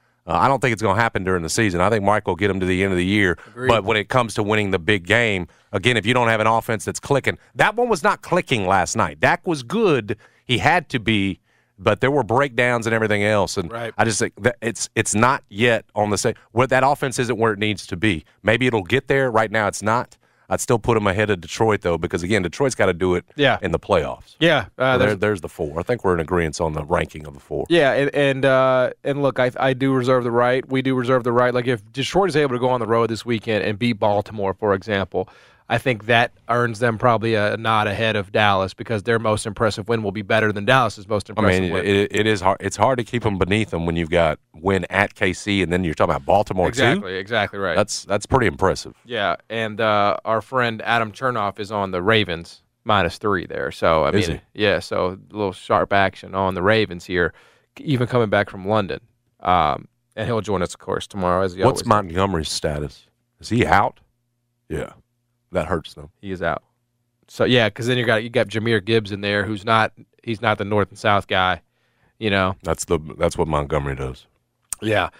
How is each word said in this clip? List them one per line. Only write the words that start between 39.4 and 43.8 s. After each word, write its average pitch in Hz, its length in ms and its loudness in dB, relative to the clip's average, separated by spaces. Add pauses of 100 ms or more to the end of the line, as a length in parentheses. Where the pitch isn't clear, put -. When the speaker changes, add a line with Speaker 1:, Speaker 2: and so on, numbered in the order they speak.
Speaker 2:
impressive 107 440 -2
win 117 120 0
will 98 120 -4
be 107 80 -6
better 107 320 2
than 101 100 -6
Dallas's 107 460 0
most 107 200 -4
Speaker 1:
I 104 40 -14
Speaker 2:
impressive 95 300 4
Speaker 1:
mean, 85 100 -2
Speaker 2:
win. 90 120 -2
Speaker 1:
it, 101 300 4
it 104 100 2
is 107 140 2
hard. 95 220 2
It's 95 160 -6
hard 120 220 2
to 117 40 -2
keep 120 220 -4
'em 98 120 0
beneath 98 360 0
'em 85 120 -2